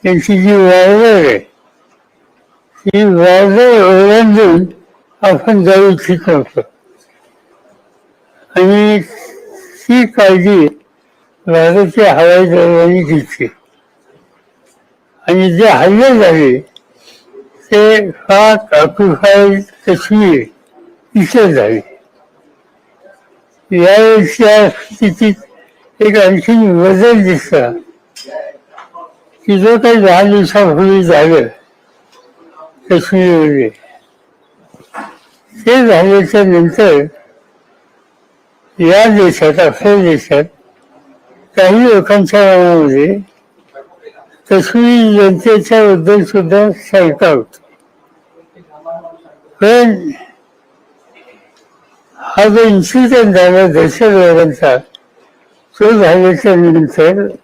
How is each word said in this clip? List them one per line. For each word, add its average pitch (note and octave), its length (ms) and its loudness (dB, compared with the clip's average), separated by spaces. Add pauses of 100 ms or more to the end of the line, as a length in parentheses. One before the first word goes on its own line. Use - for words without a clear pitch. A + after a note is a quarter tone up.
यांची F#3 360 -2
जी G3+ 100 0
वादळ F#3+ 760 2
आहे, A2 120 -2 (1500)
ती G3+ 180 0
वादळ G3 800 2
ओलांडून G3 840 2 (560)
आपण G3+ 420 -2
जाऊ F#3+ 260 2
इच्छित F3+ 280 -4 (100)
नव्हतो. D3 320 -4 (2000)
आणि G3+ 460 0 (800)
ती B3 260 0
काळजी F#3+ 600 0 (800)
भारतीय E3+ 560 0
हवाई F3 420 2
दलाने E3+ 580 0
घेतली. D3 440 -6 (1800)
आणि F#3 300 -2
जे A3 100 2
हल्ले G#3 520 2
झाले, D#3 400 0 (1120)
ते G#3+ 400 0
पाक G#3+ 640 -2
ऑक्युपाईड G3 880 0
काश्मीर F#3 840 -4 (720)
इथे G3+ 380 0
झाले. A2 460 -4 (1700)
यावेळेसच्या G#3 1000 2
स्थितीत G#3 640 -6 (680)
एक G#3+ 180 0
आणखी G3+ 540 0
बदल G3 520 0
दिसला C#3+ 480 -4 (1700)
की G3+ 140 -2
जो A3+ 180 2
काही A#3 180 0
दहा F#3+ 260 2
दिवसापूर्वी G3 840 0
झालं D#3 440 0 (1400)
काश्मीरमध्ये, E3+ 800 -2 (2000)
ते B3 220 2
झाल्याच्या G3 560 2
नंतर E3+ 600 0 (1700)
या F#3 260 2
देशात, F3+ 540 0
आपल्या F#3 360 0
देशात D#3 480 -2 (1120)
काही G#3+ 380 2
लोकांच्या G3+ 440 0
मनामध्ये F3 800 0 (1300)
काश्मीरी A#3 680 0
जनतेच्या G#3 680 0
बद्दल F#3+ 380 0
सुद्धा G3 520 -2
शंका E3+ 520 -2
होती. C3+ 300 -4 (2000)
पण G#3 500 0 (2000)
हा - 300 -2
जो A3 160 2
इन्सिडेंट A3+ 720 0
झाला F#3 320 2
दहशतवाद्यांचा, E3 1120 0 (1040)
तो G#3+ 120 2
झाल्याच्या F#3 640 0
नंतर E3+ 720 0 (160)